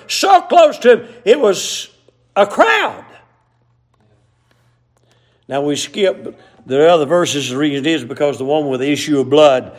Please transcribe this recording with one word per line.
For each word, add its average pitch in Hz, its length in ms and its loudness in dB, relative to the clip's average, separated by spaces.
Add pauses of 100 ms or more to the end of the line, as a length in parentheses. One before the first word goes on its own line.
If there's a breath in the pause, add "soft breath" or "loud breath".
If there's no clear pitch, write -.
so 381 340 2
close 320 380 2
to 233 180 4
him, - 160 -12 (100)
it 262 160 2
was - 500 -2 (460)
a 202 100 2
crowd. 392 600 -2 (2500)
Now 135 140 -6
we 147 160 -4
skip, - 460 -4
but - 160 -16 (260 soft breath)
there 139 200 2
are 165 40 6
other 165 180 2
verses. 147 420 -2
The 127 80 -8
reason 139 300 -4
is 156 160 -2
because 135 340 -4
the 131 80 -8
woman 147 240 -2
with 131 120 -4
the 139 100 -2
issue 143 280 -2
of 127 120 -2
blood 139 480 2